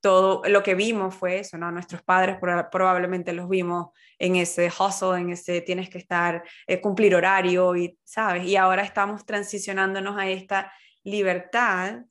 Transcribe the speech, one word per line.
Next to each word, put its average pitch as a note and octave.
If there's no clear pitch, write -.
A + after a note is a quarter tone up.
todo F#3+
lo G3+
que G3
vimos G3
fue F#3
eso, F#3+
¿no? E3+
Nuestros F3+
padres F#3
proba-, F3
probablemente F3+
los F3
vimos F3
en F3+
ese F3
hustle, F#3
en F3
ese F3
tienes F#3
que F3+
estar, F3
eh, F#3
cumplir G3+
horario, F3+
y, F3
¿sabes? F#3
Y F#3+
ahora F#3
estamos G3+
transicionándonos G3
a F#3+
esta F#3+
libertad G3